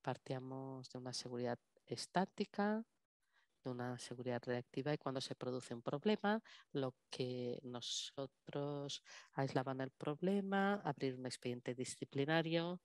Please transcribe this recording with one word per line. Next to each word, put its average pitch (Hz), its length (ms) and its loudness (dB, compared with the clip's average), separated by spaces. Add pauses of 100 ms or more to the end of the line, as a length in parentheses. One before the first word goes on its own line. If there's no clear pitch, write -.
Partíamos 131 880 -4
de 127 100 -10
una 123 140 -6
seguridad 123 460 -2 (260)
estática, 202 960 0 (800)
de 131 80 -4
una 123 280 -2
seguridad 123 440 -4
reactiva 127 520 0
y 151 40 -2
cuando 135 220 -2
se - 140 -4
produce 127 400 -4
un 117 80 -8
problema, 208 600 2 (300)
lo 131 220 0 (160)
que 123 520 -2
nosotros 143 1400 -4 (300)
aislaban 135 480 2
el 131 100 -2
problema, 196 840 2 (100)
abrir 139 300 0
un 127 120 -6
expediente 123 480 -2
disciplinario 160 1120 2